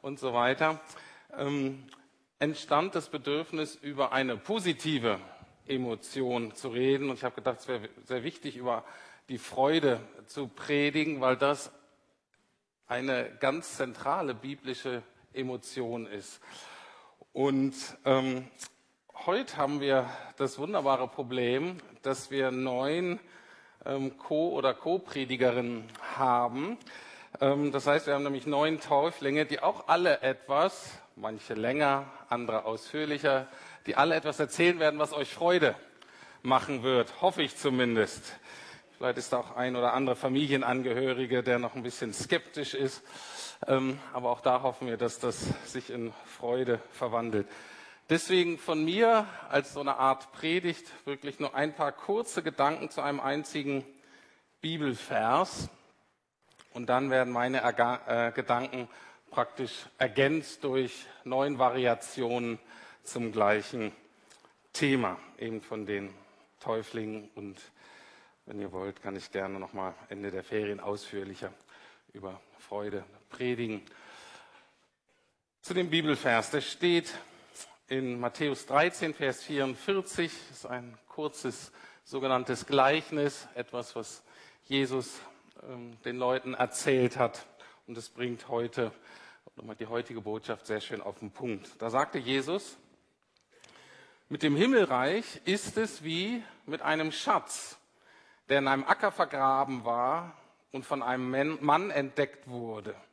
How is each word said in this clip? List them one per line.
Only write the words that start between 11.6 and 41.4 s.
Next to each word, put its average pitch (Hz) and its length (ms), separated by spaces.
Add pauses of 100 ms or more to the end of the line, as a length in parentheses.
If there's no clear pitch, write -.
eine 123 500
ganz 143 380
zentrale 139 580
biblische 127 720 (280)
Emotion 123 760
ist. 101 360 (920)
Und, 135 420 (300)
ähm, 131 460 (640)
heute 214 420
haben 143 240
wir 135 300 (260)
das 139 220
wunderbare 135 480
Problem, 127 720 (240)
dass 135 300
wir 135 180
neun, 135 680 (640)
ähm, 135 340
Co- 160 320
oder 131 240
Co-Predigerinnen 123 1120 (280)
haben. 131 600 (640)
Ähm, 143 300
das 139 160
heißt, 147 220
wir 143 60
haben 139 100
nämlich 139 220
neun 151 340
Täuflinge, 147 680
die 143 140
auch - 260
alle 170 360
etwas, 139 680 (240)
manche 110 400
länger, 139 560 (180)
andere 117 360
ausführlicher, 139 840 (400)
die - 100
alle 156 180
etwas 151 240
erzählen 175 400
werden, 151 220
was 147 120
euch 147 200
Freude 170 420 (680)
machen 127 420
wird, 127 360
hoffe 180 220
ich 135 140
zumindest. 123 840 (580)
Vielleicht 123 220
ist - 140
da 127 60
auch - 180
ein 127 180
oder 120 180
andere 127 220
Familienangehörige, 127 1300